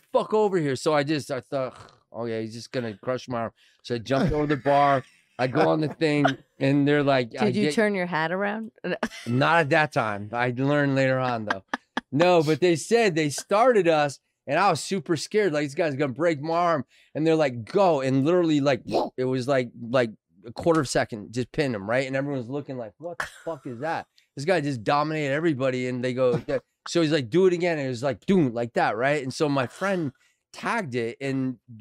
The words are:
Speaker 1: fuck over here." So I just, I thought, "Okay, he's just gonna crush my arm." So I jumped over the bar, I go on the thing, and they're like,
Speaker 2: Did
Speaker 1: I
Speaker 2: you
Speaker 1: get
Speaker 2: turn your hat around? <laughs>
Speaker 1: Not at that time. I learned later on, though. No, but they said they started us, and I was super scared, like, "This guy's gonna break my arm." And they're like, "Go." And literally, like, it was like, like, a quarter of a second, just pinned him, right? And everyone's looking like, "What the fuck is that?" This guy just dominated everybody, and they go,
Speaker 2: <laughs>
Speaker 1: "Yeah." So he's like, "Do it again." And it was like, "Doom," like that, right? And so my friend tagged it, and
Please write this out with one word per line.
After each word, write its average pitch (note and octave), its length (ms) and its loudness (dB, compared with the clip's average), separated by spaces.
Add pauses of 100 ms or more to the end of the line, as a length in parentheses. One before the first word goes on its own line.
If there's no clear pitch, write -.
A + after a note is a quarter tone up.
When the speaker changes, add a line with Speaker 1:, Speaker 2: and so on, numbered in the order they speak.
(140)
Speaker 1:
fuck A3+ 200 0
over G#3+ 240 2
here." C#3+ 180 0
So D#3 180 0
I D3 100 2
just, D3 280 -4
I C3 100 -6
thought, C3 360 -6 (360)
"Okay, A2+ 300 -6
he's A2 100 -10
just A#2 180 -16
gonna A#2 260 -6
crush B2+ 320 -6
my A#2+ 120 -4
arm." A2 100 -6 (320)
So A#2+ 120 -6
I - 20 -2
jumped C3+ 360 0
over D3+ 120 0
the D3 120 0
bar, C#3 460 4 (360)
I B2+ 80 2
go D#3 220 2
on D#3+ 100 2
the D#3 80 0
thing, D3 500 0 (220)
and C#3 280 2
they're D3 140 4
like, C3 300 0
Speaker 2:
Did C3 100 -10
Speaker 1:
I - 60 2
Speaker 2:
you B2+ 60 0
Speaker 1:
get D3 200 0
Speaker 2:
turn G#3 220 2
your F#3 120 -2
hat D#3+ 260 -2
around? G#3 380 -6 (120)
<laughs> - 420 -6
Speaker 1:
Not D3 360 2
at C#3+ 80 -2
that D3+ 240 2
time. G#2 400 -2
I A#2+ 220 0
learned C#3 400 2
later C3 220 2
on, B2 280 -2
though. G2+ 180 -4 (480)
No, E3+ 320 4
but D3+ 160 0
they F3 160 4
said G#3+ 400 2
they D#3 140 0
started G#3 580 2
us, D3+ 320 2 (280)
and C#3 120 0
I G3 100 4
was D#3+ 120 0
super F3+ 360 -2
scared, G3+ 360 0
like, D3 120 0
"This C#3 100 -8
guy's D#3 200 0
gonna C3+ 180 -2
break D3+ 280 0
my E3 140 -4
arm." E3 300 2 (300)
And D3 120 0
they're D#3+ 80 6
like, C3 300 0
"Go." E3+ 360 4
And C3 240 2
literally, E3 360 4
like, C3+ 220 2 (340)
it B2+ 80 -2
was B2+ 220 -2
like, C3 240 0 (100)
like, A#2+ 300 0 (340)
a A#2+ 60 -14
quarter D#3+ 300 2
of C3+ 60 -4
a - 20 -10
second, G#2+ 440 -4
just B2 180 -6
pinned C3+ 240 -2
him, G2 140 -6
right? C3 180 0
And C3 80 -4
everyone's C3+ 340 -4
looking C#3 280 -8
like, A2 200 -12
"What E3+ 220 -12
the - 80 -8 (180)
fuck D#3+ 220 -10
is A#2+ 120 -10
that?" D3 280 -6 (280)
This C3+ 100 -10
guy F3+ 160 2
just C#3 220 -4
dominated D3 500 0
everybody, C3 540 0
and B2+ 160 -4
they B2+ 100 -2
go, B2 300 2
Speaker 2:
<laughs> - 40 -10
Speaker 1:
"Yeah." C#3 120 -2 (280)
So E3+ 140 0
he's D3+ 100 2
like, C#3+ 180 0
"Do F3 180 4
it F3+ 60 4
again." E3+ 240 0
And C#3 100 -4
it - 20 -4
was A#2+ 140 -6
like, C3+ 220 -4
"Doom," E3+ 280 4
like A#2 200 -4
that, B2+ 240 0
right? C#3 260 0
And C3 100 -6
so D#3 160 0
my C3+ 180 0
friend F3+ 440 -4 (420)
tagged F#3 420 -6
it, A#2 260 -4
and C3 380 -4 (220)